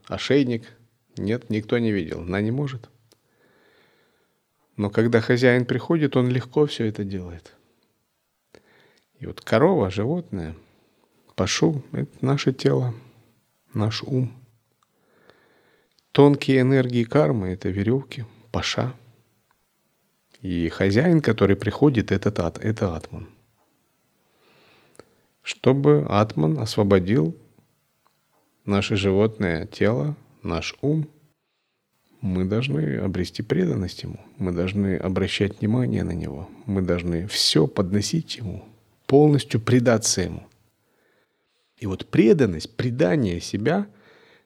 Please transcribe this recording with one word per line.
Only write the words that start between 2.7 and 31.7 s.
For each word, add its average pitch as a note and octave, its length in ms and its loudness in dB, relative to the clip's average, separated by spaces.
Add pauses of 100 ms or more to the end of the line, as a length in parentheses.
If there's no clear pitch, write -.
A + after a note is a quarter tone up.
Но G2+ 140 -2
когда A#2 300 2
хозяин B2 440 2
приходит, C#3 500 0
он B2 140 2
легко C3 380 0
всё A#2+ 180 -4
это G#2+ 180 -4
делает. F2+ 520 -12 (1600)
И - 60 -14
вот - 160 -14
корова, C3 480 2
животное, G2 680 -6 (760)
пашу — C#3 500 0 (100)
это B2 180 -6 (100)
наше C3+ 320 0
тело, C3 400 0 (800)
наш A2 300 -2
ум. B2+ 280 -4 (1800)
Тонкие C#3+ 500 6
энергии B2+ 420 2
кармы — B2 460 0
это F#2 200 -6
верёвки, A2 560 -4 (300)
паша. - 380 -4 (1500)
И E2+ 280 -2
хозяин, A#2+ 500 2
который G2+ 380 2
приходит, A#2 560 2
это G2 180 0
тат-, E2+ 320 -4
это G#2+ 320 -2
атман. E2 320 -12 (2250)
Чтобы C#3+ 640 2
атман D3+ 520 0
освободил G#2+ 760 2 (1300)
наше G2+ 300 0
животное G2 720 0
тело, C3+ 500 -2 (260)
наш E2 400 -6
ум, D3+ 280 -2 (1120)